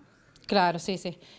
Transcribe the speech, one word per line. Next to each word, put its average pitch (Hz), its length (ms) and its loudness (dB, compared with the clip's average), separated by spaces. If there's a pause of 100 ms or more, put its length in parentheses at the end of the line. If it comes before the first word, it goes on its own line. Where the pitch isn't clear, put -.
(460)
Claro, 175 340 2
sí, 185 180 -4
sí. 170 200 -8 (200)